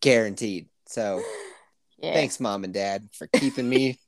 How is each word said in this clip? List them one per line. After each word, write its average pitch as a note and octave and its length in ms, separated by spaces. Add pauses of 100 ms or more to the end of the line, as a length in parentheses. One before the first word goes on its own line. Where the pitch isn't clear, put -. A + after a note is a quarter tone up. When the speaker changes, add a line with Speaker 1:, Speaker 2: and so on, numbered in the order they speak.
Speaker 1:
Guaranteed. A2 680 (180)
So, G2+ 340 (760)
Speaker 2:
Yeah. D#3+ 160
Speaker 1:
thanks, D3+ 260
Mom G2+ 240
and F#2+ 100
Dad, G2 380
for - 160
keeping - 400
me C3 400